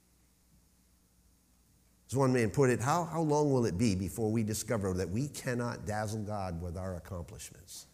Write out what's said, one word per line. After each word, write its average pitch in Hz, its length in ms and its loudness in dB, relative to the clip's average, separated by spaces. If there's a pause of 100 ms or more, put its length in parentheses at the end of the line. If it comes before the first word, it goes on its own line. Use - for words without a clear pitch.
(2000)
As 120 80 0
one 131 160 6
man 117 160 4
put 131 200 6
it, 113 120 2
"How, 160 240 2
how 165 160 -2
long 147 320 4
will 123 120 4
it 87 120 0
be 107 180 4
before 104 340 -2
we 113 140 2
discover 104 520 -2
that 90 140 -2
we 131 200 -4
cannot 120 560 -6
dazzle 107 380 -4
God 95 380 -6
with 87 140 -6
our 92 220 -6
accomplishments?" - 960 -14